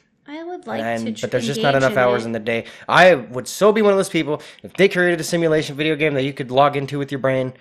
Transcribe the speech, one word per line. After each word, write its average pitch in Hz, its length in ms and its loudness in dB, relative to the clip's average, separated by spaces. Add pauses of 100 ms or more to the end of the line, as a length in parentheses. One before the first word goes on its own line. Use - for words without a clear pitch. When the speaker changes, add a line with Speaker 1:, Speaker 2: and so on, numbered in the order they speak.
(280)
Speaker 1:
I 311 160 -14
would 359 240 -14
like 220 120 -6
Speaker 2:
And, 117 260 -6
Speaker 1:
to 113 60 -6
tr-, 110 100 -12
Speaker 2:
but - 100 -6
there's 120 140 -2
just 139 140 -6
not 139 140 0
Speaker 1:
engage 135 140 2
Speaker 2:
enough 123 40 0
Speaker 1:
in 131 60 -2
Speaker 2:
hours 123 240 2
Speaker 1:
it. 113 40 -8
Speaker 2:
in 117 60 -6
the 117 60 -6
day. 117 260 -4 (240)
I 165 280 8
would 123 320 -10
so 208 240 2
be 214 100 0
one 202 100 4
of 196 60 2
those 190 120 0
people, 151 320 -4 (200)
if 101 120 -18
they 190 140 4
created 175 320 0
a 156 40 -6
simulation 156 500 0
video 151 220 -2
game 147 180 0
that 131 80 0
you 139 100 -2
could 127 200 -8
log 135 240 4
into 143 240 -4
with 139 100 -6
your 139 80 -6
brain 131 420 -2